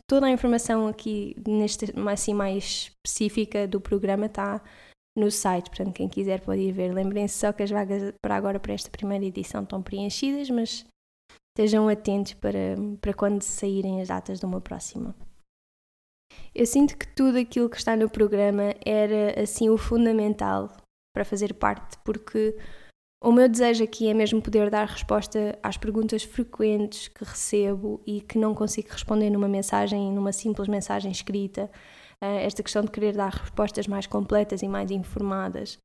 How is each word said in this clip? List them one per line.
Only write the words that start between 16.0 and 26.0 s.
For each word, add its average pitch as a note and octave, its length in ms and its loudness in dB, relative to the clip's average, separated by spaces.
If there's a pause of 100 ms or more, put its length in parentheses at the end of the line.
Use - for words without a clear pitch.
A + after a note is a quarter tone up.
Eu A#3+ 100 4
sinto C#4+ 320 4
que - 100 -10
tudo C4 300 4
aquilo A#3+ 320 2
que A#3 80 -14
está A3+ 180 0
no A3 140 4
programa G3+ 640 2 (120)
era, G#3+ 560 2
assim, A3 280 2
o A3 80 8
fundamental G#3 1000 2 (380)
para G#3 120 -2
fazer G3+ 280 -2
parte, - 520 -2
porque G#3+ 520 -2 (640)
o A#3 80 6
meu B3 180 10
desejo A#3 340 4
aqui A3 240 0
é G#3+ 60 4
mesmo A3 280 4
poder G#3 280 4
dar G#3+ 180 2
resposta G#3 720 -2
às G3 160 -4
perguntas A3 460 0